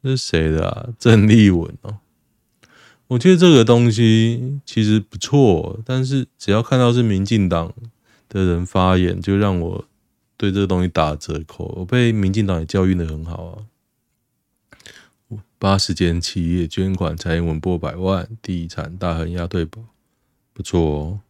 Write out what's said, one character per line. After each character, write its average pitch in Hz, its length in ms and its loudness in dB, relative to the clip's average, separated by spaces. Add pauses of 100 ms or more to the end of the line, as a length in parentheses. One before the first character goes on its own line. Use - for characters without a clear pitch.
这 135 80 -2
是 131 60 -2
谁 80 340 -2
的 82 180 -2
啊？ - 200 -10 (100)
郑 110 280 6
丽 107 220 8
文 85 320 -2
哦。 104 160 -14 (1080)
我 127 100 -2
觉 180 140 6
得 185 60 8
这 180 120 6
个 123 160 8
东 120 260 6
西 117 720 2
其 - 200 -2
实 107 160 2
不 - 180 -10
错， 104 680 2
但 131 220 -4
是 131 220 -4 (100)
只 - 140 -4
要 107 100 2
看 127 160 0
到 123 160 4
是 123 80 2
民 101 240 0
进 101 240 0
党 82 240 -4 (560)
的 95 160 -2
人 87 180 0
发 92 340 2
言， 90 220 0
就 98 160 -2
让 98 240 0
我 85 280 -8 (500)
对 101 140 -2
这 98 80 -2
个 98 80 0
东 90 160 0
西 90 40 0
打 78 280 -2
折 78 320 -10
扣。 - 180 -14 (140)
我 92 40 -8
被 120 280 0
民 101 200 0
进 104 140 0
党 92 140 -2
也 82 60 -6
教 92 200 0
育 92 80 2
得 85 140 -2
很 78 180 -10
好 87 220 -12
啊。 101 180 -18 (1900)
八 98 160 2
十 98 160 -2
间 85 300 -2
企 85 340 -4
业 87 120 -2
捐 95 280 -4
款， 82 220 -6
蔡 82 180 -4
英 85 120 -2
文 80 120 -4
破 87 200 -4
百 76 160 -8
万， 92 480 -4
地 85 240 -8
产 82 280 -12
大 92 200 -4
亨 82 160 -6
押 85 160 -6
对 85 180 -4
宝， 110 180 -18 (680)
不 - 80 -16
错 - 180 -2
哦。 80 400 -2 (100)